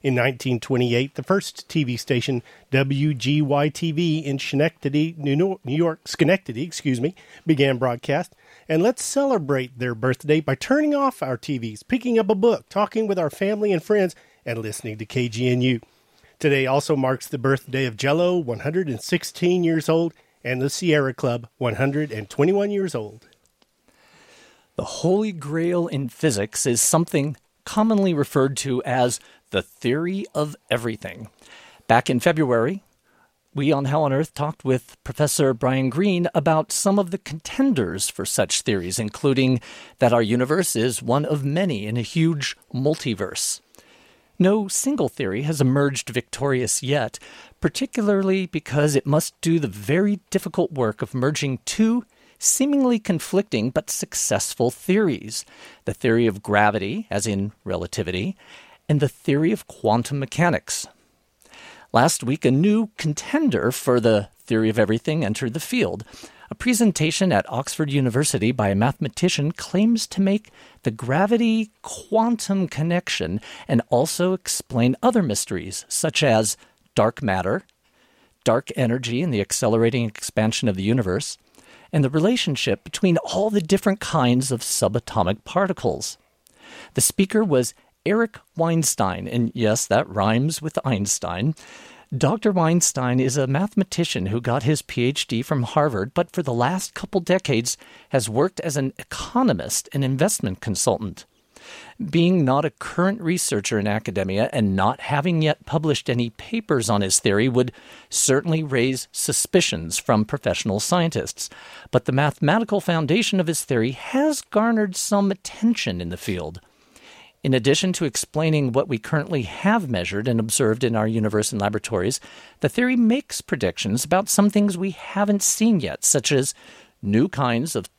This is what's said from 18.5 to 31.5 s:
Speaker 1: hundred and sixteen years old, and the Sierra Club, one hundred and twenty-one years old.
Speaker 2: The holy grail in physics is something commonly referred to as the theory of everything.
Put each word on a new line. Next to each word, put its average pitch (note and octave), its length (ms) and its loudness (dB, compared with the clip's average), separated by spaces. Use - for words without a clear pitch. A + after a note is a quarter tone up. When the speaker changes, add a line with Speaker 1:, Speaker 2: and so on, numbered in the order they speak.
Speaker 1:
hundred E3 280 -2
and A#2+ 140 -6
sixteen F3 640 0
years E3 260 0
old, E3 240 2
and B2+ 180 -2
the C#3 80 0
Sierra D3+ 420 2
Club, A#2+ 360 -4
one A#2+ 160 0
hundred C#3 380 -2
and G#2+ 180 -8
twenty-one G3+ 400 2
years G3 240 -2
old. A2 340 -10
Speaker 2:
The - 80 -6
holy G3+ 480 0
grail E3+ 560 -2
in C#3 200 -4
physics G#2+ 600 -2
is A#2+ 160 2
something D3+ 520 0
commonly G#3 500 2
referred C#3 440 0
to B2+ 260 -2
as B2+ 360 0
the F3 140 -2
theory F3 720 -2
of D3 200 -4
everything. A2 600 -6